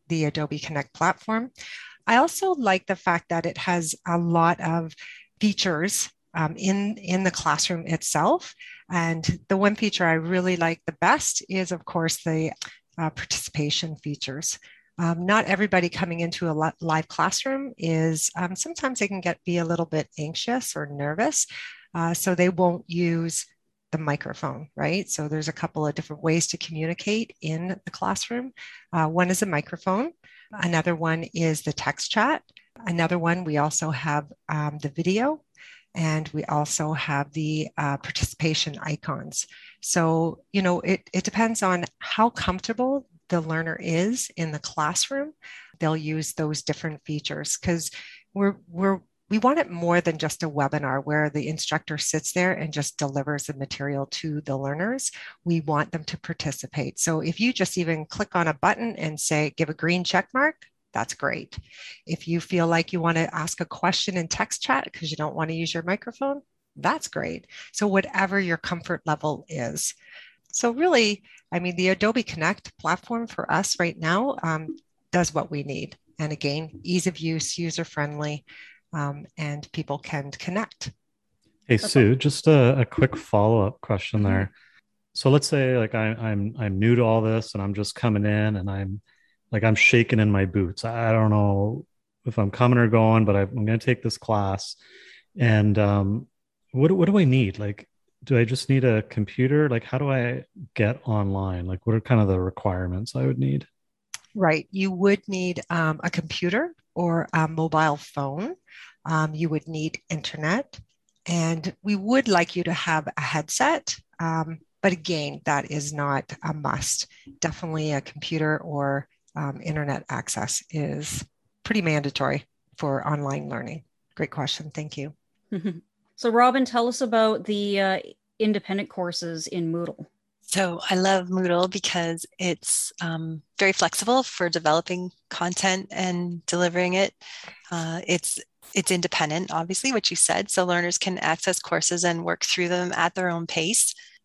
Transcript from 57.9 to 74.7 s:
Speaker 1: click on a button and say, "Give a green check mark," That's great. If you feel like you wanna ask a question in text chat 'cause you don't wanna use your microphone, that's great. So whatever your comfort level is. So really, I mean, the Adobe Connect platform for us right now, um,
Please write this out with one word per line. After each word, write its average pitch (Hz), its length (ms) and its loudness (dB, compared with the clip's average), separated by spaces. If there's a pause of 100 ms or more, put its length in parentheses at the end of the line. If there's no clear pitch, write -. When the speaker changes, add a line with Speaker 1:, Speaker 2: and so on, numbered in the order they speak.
Speaker 1:
click - 320 -6
on 170 100 4
a 151 80 2
button 214 420 0
and 156 220 -6
say, 151 380 0
"Give 156 140 0
a 156 40 -8
green 170 300 0
check 185 280 0
mark," 285 340 0 (260)
That's 113 220 -4
great. - 440 -6 (480)
If 165 220 -6
you 170 120 0
feel 170 280 0
like 165 240 2
you 175 80 -2
wanna 165 320 2
ask 160 280 -6
a 170 60 -2
question - 500 -2
in 165 120 -2
text - 340 -4
chat 269 300 0
'cause 156 180 -8
you 156 60 -6
don't 151 180 -4
wanna 160 200 -4
use 165 200 -4
your 165 80 -4
microphone, 240 600 -4 (340)
that's 190 320 -2
great. - 400 -8 (240)
So 208 160 0
whatever 196 500 0
your 175 180 0
comfort - 480 -6
level 151 440 -2
is. 147 440 -6 (600)
So - 180 0
really, 240 540 2 (280)
I 175 60 -2
mean, 175 180 -2
the 185 120 2
Adobe 208 340 2
Connect - 560 -4
platform 233 480 -4
for - 240 -6
us - 280 0
right 170 200 -2
now, 175 440 0
um, 160 340 -4 (340)